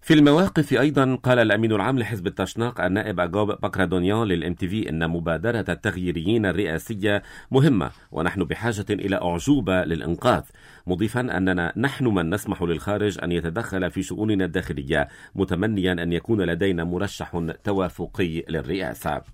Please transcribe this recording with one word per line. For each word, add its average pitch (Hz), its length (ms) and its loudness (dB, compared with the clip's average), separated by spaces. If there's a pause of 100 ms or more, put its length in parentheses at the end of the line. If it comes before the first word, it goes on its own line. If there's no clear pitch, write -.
في - 120 2
المواقف 151 600 6
أيضًا، 131 420 4
قال 123 240 4
الأمين 110 320 4
العام 110 280 2
لحزب 107 280 -4
التشناق 104 540 -4
النائب 92 380 0
أجوب 90 280 0
بكرادونيان 92 760 0
للإم 87 300 0
تي 90 140 -6
في 104 220 -4
إن 82 200 -2
مبادرة 85 600 -2
التغييريين 90 760 0
الرئاسية 92 800 -2 (280)
مهمة 123 400 4 (200)
ونحن 87 320 0
بحاجة 104 460 -4
إلى 98 260 0
أعجوبة 90 680 2
للإنقاذ، 82 580 0 (460)
مضيفًا 107 500 -2
أننا 90 400 2
نحن 131 300 0
من 90 220 2
نسمح 98 320 -4
للخارج 95 600 0
أن 87 80 -2
يتدخل 87 600 -2
في 95 120 -4
شؤوننا 95 420 0
الداخلية، 76 600 -2 (280)
متمنياً 92 560 0
أن 85 220 0
يكون 101 280 0
لدينا 85 420 0
مرشح 87 580 -4 (220)
توافقي 90 840 -2
للرئاسة. 78 720 -4 (120)